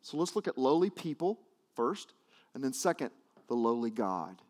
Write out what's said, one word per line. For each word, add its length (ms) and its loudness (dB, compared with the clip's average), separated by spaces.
So 140 -8
let's 200 0
look 100 -2
at 120 -4
lowly 320 4
people 500 -2
first, 380 -2
and 100 -8
then 100 -2
second, 380 -2
the 60 0
lowly 360 2
God. 580 -4